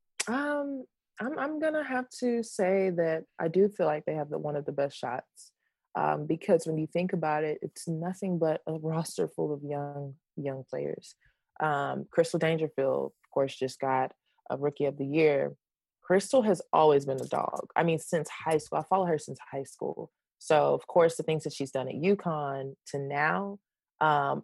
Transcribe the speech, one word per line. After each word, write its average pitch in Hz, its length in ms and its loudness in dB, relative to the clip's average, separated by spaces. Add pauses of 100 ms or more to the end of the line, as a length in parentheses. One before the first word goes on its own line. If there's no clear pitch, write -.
(280)
Um, 285 580 -4 (340)
I'm, 269 180 -6
I'm 294 220 -4
gonna 311 240 0
have 254 260 -4 (120)
to 240 200 0
say 190 480 2
that 165 360 0 (140)
I 170 100 0
do 190 200 6
feel 190 160 0
like 151 200 0
they 151 100 -2
have 151 160 -4
the, 160 80 -2
one 147 160 -4
of 147 100 -4
the 151 60 -4
best 143 260 -2
shots, - 540 -8 (420)
um, 151 320 0
because 165 400 2
when 160 140 -2
you 156 80 0
think 180 260 -2
about 156 300 0
it, 151 180 -2
it's - 260 -10
nothing 175 520 -4
but 160 260 2
a 160 80 -4
roster 160 540 -2
full 156 260 -4
of 143 100 -6
young, 143 520 -6 (200)
young 135 320 -6
players. - 460 -6 (460)
Um, 139 500 -2
Crystal 165 300 2
Dangerfield, 143 720 0 (120)
of - 80 -20
course, 139 240 0
just - 240 -6
got 131 320 0 (380)
a 139 80 -4
Rookie 143 280 -2
of 139 120 -2
the 139 80 -4
Year. 143 480 2 (580)
Crystal 202 300 4
has 214 200 2 (120)
always 151 320 8
been 135 160 -2
a - 40 -6
dog. - 480 -4
I 160 100 4
mean, 165 140 2
since 160 320 -4
high - 280 0
school. 156 220 -4
I 156 40 -2
follow 190 220 2
her 165 120 2
since 139 220 -10 (100)
high 139 140 -6
school. - 480 -8 (280)
So, 143 340 4
of 143 120 -2
course, 165 300 4
the - 80 -6
things 156 220 -2
that 151 80 -8
she's 135 180 -6
done 131 160 -4
at - 80 -8
uconn 147 800 -2 (140)
to 143 120 -6
now, 160 600 -2 (420)
um, 143 420 2